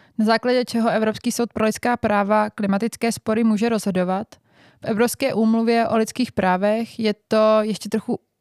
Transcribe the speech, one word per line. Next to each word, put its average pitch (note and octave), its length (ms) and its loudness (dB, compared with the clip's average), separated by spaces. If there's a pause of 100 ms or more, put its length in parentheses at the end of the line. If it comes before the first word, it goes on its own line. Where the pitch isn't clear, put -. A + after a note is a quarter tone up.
(180)
na A3 80 2
základě A#3+ 400 2
čeho A#3 240 0
Evropský A3 420 -2
soud A#3+ 220 -4
pro A3 120 -2
lidská A#3+ 320 -2
práva G#3+ 520 2
klimatické G#3 640 -2
spory A3 320 -2
může A3 260 2
rozhodovat. F#3 580 -2 (540)
V - 40 -12
Evropské A#3 480 0
úmluvě A3+ 540 2
o A3+ 100 0
lidských A3 340 -2
právech G3+ 680 0
je G#3+ 140 0 (140)
to A3 340 4
ještě G#3+ 280 -4
trochu A3 300 -4 (220)